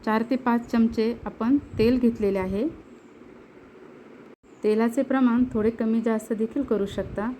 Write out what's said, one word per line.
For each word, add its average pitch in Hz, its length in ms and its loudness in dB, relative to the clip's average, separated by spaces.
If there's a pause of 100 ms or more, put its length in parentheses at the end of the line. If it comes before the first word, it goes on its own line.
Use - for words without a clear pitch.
चार 220 180 0
ते 240 140 0
पाच 233 340 0
चमचे 226 420 2 (120)
आपण 233 320 0 (220)
तेल 240 200 4
घेतलेले 220 400 2
आहे. 190 280 -2 (2000)
तेलाचे 226 380 0
प्रमाण 247 500 2
थोडे 214 180 2
कमी 226 300 0
जास्त 220 320 -2
देखील 220 300 -2
करू 208 240 0
शकता. 202 540 -6